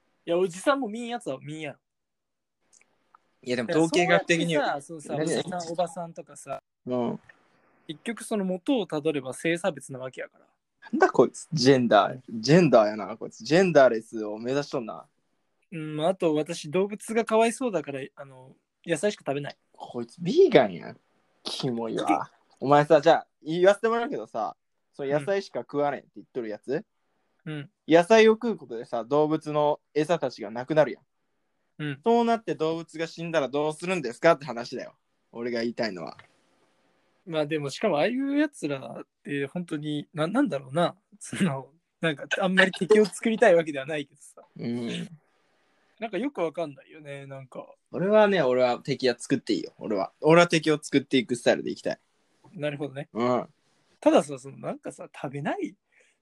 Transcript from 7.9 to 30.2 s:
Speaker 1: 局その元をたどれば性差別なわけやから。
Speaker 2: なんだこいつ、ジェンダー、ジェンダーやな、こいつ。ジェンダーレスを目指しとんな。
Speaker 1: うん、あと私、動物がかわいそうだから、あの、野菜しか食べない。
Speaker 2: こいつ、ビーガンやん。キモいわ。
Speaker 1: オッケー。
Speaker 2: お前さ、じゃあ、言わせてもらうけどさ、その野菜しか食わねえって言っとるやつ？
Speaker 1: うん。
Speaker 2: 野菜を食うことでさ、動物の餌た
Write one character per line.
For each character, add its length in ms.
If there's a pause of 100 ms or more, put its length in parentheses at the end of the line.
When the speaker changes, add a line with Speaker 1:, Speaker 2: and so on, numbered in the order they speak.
Speaker 1:
局 200
そ 140
の 80
元 340
を 60
た 160
ど 100
れ 80
ば 140
性 240
差 160
別 180
な 80
わ 120
け 100
や 80
か 100
ら。 60 (460)
Speaker 2:
な 40
ん 40
だ 100
こ 160
い 60
つ、 200
ジ 220
ェ 40
ン 120
ダ 240
ー、 160
ジ 240
ェ 80
ン 80
ダ 160
ー 20
や 80
な、 220
こ 100
い 40
つ。 120
ジ 120
ェ 80
ン 100
ダ 140
ー 20
レ 120
ス 220
を 140
目 140
指 120
し 60
と 100
ん 60
な。 200 (680)
Speaker 1:
う 60
ん、 280
あ 100
と 200
私、 360
動 160
物 260
が 120
か 120
わ 100
い 40
そ 160
う 40
だ 120
か 80
ら、 100 (140)
あ 100
の、 300 (300)
野 120
菜 140
し 60
か 80
食 100
べ 60
な 100
い。 60 (160)
Speaker 2:
こ 280
い 60
つ、 140
ビ 280
ー 40
ガ 140
ン 60
や 160
ん。 100 (440)
キ 260
モ 200
い 80
わ。 60
Speaker 1:
オ 20
ッ 20
ケ 60
ー。 60 (400)
Speaker 2:
お 80
前 180
さ、 160
じ 80
ゃ 40
あ、 140 (140)
言 240
わ 100
せ 60
て 60
も 80
ら 100
う 40
け 80
ど 100
さ、 280 (380)
そ 100
の 60
野 140
菜 180
し 100
か 100
食 160
わ 140
ね 60
え 40
っ 20
て 140
言 60
っ 100
と 80
る 80
や 100
つ？ 240 (600)
Speaker 1:
う 60
ん。 180 (180)
Speaker 2:
野 160
菜 260
を 40
食 180
う 60
こ 100
と 100
で 80
さ、 200
動 220
物 240
の 280 (140)
餌 260
た 100